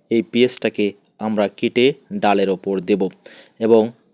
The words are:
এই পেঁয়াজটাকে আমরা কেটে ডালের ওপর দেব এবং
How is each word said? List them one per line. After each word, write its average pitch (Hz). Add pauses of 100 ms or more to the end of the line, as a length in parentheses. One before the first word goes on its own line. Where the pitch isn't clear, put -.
(100)
এই 117
পেঁয়াজটাকে 110 (260)
আমরা 107
কেটে 123 (200)
ডালের 101
ওপর 95
দেব 95 (500)
এবং 113 (220)